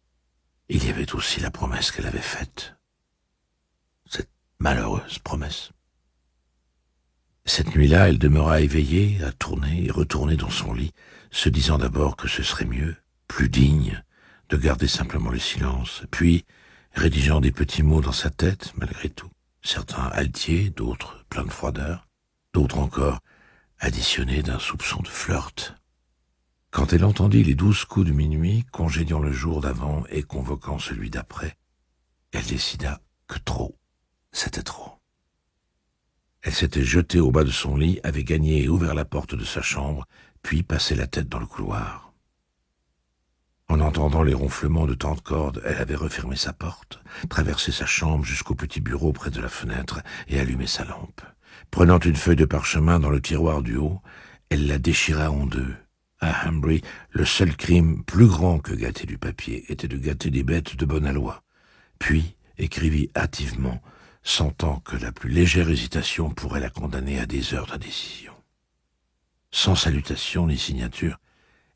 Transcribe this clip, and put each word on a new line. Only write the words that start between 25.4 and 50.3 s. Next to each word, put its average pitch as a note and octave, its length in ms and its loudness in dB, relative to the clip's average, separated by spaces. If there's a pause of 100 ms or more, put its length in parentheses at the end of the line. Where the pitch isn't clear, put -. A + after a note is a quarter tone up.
Quand - 220 0
elle F2 120 6
entendit G#2 380 6
les C2+ 120 4
douze G2 320 2
coups F#2+ 200 2
de D#2+ 60 2
minuit, D#2 600 2
congédiant D#2+ 480 0
le D2 120 0
jour D2 300 -2
d'avant C#2+ 480 -4
et D2+ 120 -4
convoquant C#2+ 560 -6
celui A1 320 -8
d'après, - 460 -10 (720)
elle - 140 -6
décida C#2 560 -4 (260)
que - 120 -10
trop, - 400 -6 (520)
c'était - 320 -6
trop. - 380 -14 (1400)
Elle - 120 -4
s'était D2 300 0
jetée F2 360 4
au D#2 100 6
bas D2+ 140 6
de C2+ 60 2
son C#2 260 -2
lit, D#2+ 260 2
avait C#2+ 220 -2
gagné D#2 380 2
et C2 60 0
ouvert E2 260 2
la D2 100 -2
porte - 300 -6
de - 100 -6
sa - 180 -6
chambre, C#2 440 -4 (360)
puis D#2+ 220 0
passé - 320 -2
la B1+ 100 -2
tête - 220 -4
dans - 100 -6
le A1 80 -6
couloir. G1+ 640 -8 (1600)
En D#2 120 2
entendant D2+ 440 2
les C#2 100 4
ronflements D2+ 520 0
de C#2 80 0
tante D2 280 -4
Corde, D2 420 -4
elle C2 120 -2
avait B1+ 180 -4
refermé D2 400 -6
sa - 180 -4
porte, - 480 -12 (280)
traversé - 420 -2
sa - 160 -4
chambre D#2 380 0
jusqu'au C2+ 320 -4
petit D2 240 -6
bureau C#2+ 320 0
près - 180 -6
de A1+ 100 -6
la A#1 80 -6
fenêtre B1 540 -6 (240)
et C#2 140 -2